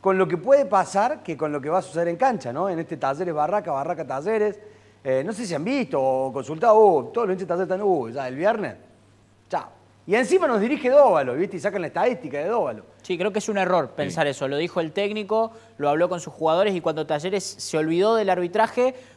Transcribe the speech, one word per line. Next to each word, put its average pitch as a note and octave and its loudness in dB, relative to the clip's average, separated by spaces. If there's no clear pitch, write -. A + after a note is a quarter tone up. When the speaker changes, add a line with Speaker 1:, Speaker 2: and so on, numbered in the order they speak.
Speaker 1:
con F#3+ 2
lo F#3 4
que E3+ -4
puede C#4 4
pasar, G3+ 0
que D#3+ -8
con D3+ -4
lo D3 -4
que D3+ -8
va F3 0
a - -8
suceder E3+ -4
en E3+ -4
cancha, F3+ 0
¿no? F3+ -2
En E3 -4
este D#3+ -8
Talleres C#3+ -4
Barraca, E3+ -2
Barraca D3 -4
Talleres. G#3 -2
Eh, C3 0
no G3+ -6
sé A3 -8
si F3+ -6
han D3 -4
visto G3 -2
o C3 0
consultado, D#3+ 4
uh, E3+ 6
todos A#3 -2
los F#3 0
hinchas F#3 -8
de F#3 -2
Talleres D#3+ -6
están, F#3+ -2
uh, E3 2
ya C3 -8
el B2+ -8
viernes, F#3+ 0
chao. E3+ -6
Y F3 0
encima E4 2
nos A3+ 2
dirige B3 0
Dóvalo, F#3+ 6
¿viste? F#3 -4
Y - -8
sacan F#3+ -4
la D#3+ -6
estadística E3+ -2
de D3+ -4
Dóvalo. D#3 -4
Speaker 2:
Sí, F3+ -6
creo F#3 -2
que G3+ -4
es - -8
un G3+ -2
error F3 2
Speaker 3:
Sí. - -16
Speaker 2:
pensar D3+ 0
eso. C#3 -4
Lo C#3 -2
dijo E3+ -4
el D#3+ -4
técnico, G#3+ -2
lo C#3+ 0
habló D#3+ 2
con F3+ -4
sus D3 -14
jugadores F3+ 2
y F3 -4
cuando D#3 -2
Talleres F3+ -4
se - -8
olvidó E3+ 2
del G#3 2
arbitraje, G#3+ 0